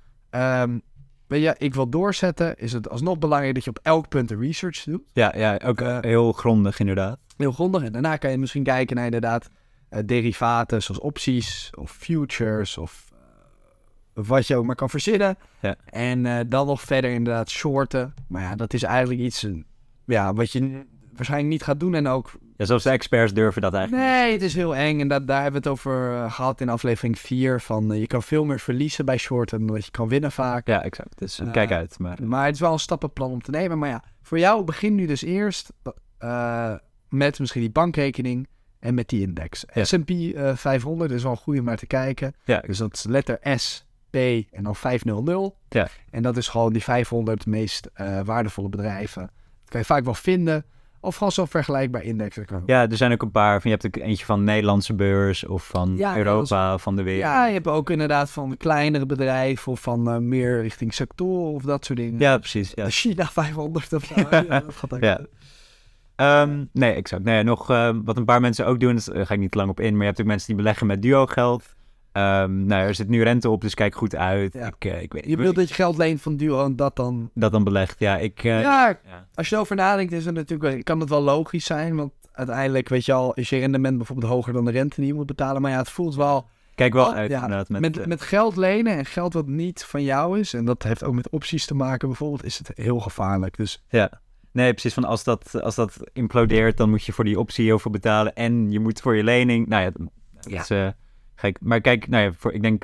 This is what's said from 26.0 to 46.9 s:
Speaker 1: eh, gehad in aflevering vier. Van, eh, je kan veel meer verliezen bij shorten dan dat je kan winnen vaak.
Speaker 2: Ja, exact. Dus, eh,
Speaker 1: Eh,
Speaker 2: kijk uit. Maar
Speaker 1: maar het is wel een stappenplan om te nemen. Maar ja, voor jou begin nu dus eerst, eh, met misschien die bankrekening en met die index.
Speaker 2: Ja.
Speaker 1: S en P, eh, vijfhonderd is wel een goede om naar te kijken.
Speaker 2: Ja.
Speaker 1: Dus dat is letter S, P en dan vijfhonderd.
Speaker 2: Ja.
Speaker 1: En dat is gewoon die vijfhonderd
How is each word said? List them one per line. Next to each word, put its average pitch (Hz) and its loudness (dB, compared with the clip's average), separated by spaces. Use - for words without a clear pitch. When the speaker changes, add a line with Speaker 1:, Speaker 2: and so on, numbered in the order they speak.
Speaker 1:
eh, 117 -4
gehad 131 -4
in 123 0
aflevering 117 0
vier. 127 0
Van, 110 -2
eh, 107 0
je 110 -2
kan 120 -2
veel 151 0
meer 143 -2
verliezen 139 -2
bij 131 2
shorten 113 -2
dan 110 -2
dat 107 -6
je - -18
kan 113 -4
winnen 139 0
vaak. 123 -2
Speaker 2:
Ja, 104 2
exact. - -10
Dus, - -8
eh, 87 -6
Speaker 1:
Eh, 113 -6
Speaker 2:
kijk 104 2
uit. 85 -4
Maar 90 -6
Speaker 1:
maar 127 0
het 147 2
is 143 -8
wel 165 2
een 156 0
stappenplan 139 -6
om 120 -6
te 131 -12
nemen. 165 -2
Maar 147 -2
ja, 113 -8
voor 165 -2
jou 202 4
begin 202 -2
nu 185 2
dus 147 -2
eerst, 196 -4
eh, 117 -4
met 139 2
misschien 127 -4
die 113 -2
bankrekening 135 0
en 120 -2
met 120 0
die 104 0
index. 82 -6
Speaker 2:
Ja. 110 0
Speaker 1:
S - 0
en 175 2
P, 143 -6
eh, 165 -2
vijfhonderd 143 -2
is 120 -2
wel 127 -2
een 117 -4
goede 143 -2
om 120 -2
naar 117 -2
te - -14
kijken. 131 -4
Speaker 2:
Ja. 117 2
Speaker 1:
Dus 98 -4
dat 110 -4
is - -10
letter 120 0
S, - -8
P - -8
en 120 0
dan 104 -4
vijfhonderd. 131 -2
Speaker 2:
Ja. 104 2
Speaker 1:
En 117 -6
dat 123 0
is 123 -2
gewoon 113 0
die 113 0
vijfhonderd 117 0